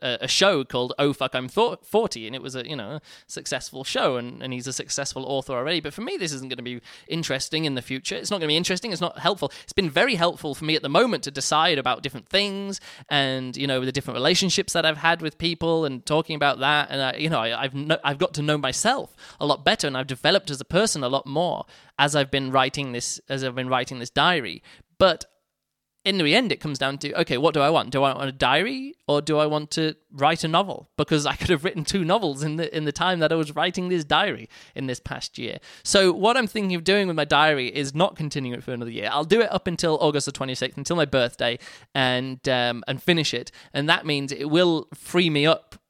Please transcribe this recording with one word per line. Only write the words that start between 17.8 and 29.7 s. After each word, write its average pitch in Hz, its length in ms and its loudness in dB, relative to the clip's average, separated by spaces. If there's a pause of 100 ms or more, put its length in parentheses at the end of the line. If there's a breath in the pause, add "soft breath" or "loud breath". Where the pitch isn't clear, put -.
I've 143 140 0
got 180 160 0
to 147 60 -4
know 151 160 0
myself 147 580 -2 (260 loud breath)
a 147 40 -2
lot 143 200 2
better, 185 200 2
and 135 120 -4
I've 131 100 -4
developed 156 420 2
as 139 120 -6
a - 40 -14
person 185 380 2
a 123 60 0
lot 135 180 -2
more 156 380 -2 (340 loud breath)
as 143 160 4
I've 139 140 2
been 135 220 -2
writing 135 400 2
this, - 280 -6 (100)
as 135 140 -4
I've 123 120 -4
been 127 140 -4
writing 131 280 -2
this 117 140 -10
diary. 143 500 0 (380 loud breath)
But 180 260 4 (800)
in 196 140 2
the 156 160 4
end, 226 160 2
it - 80 -4
comes 147 180 -6
down 139 220 -2
to, - 120 -8 (100)
okay, - 180 0
what 151 160 4
do 151 40 2
I 143 120 4
want? 135 180 2
Do 135 140 2
I 135 100 4
want 135 160 -6
a - 20 -6
diary 190 600 0 (140)
or 147 120 2
do 151 200 0
I 151 80 4
want 151 240 -2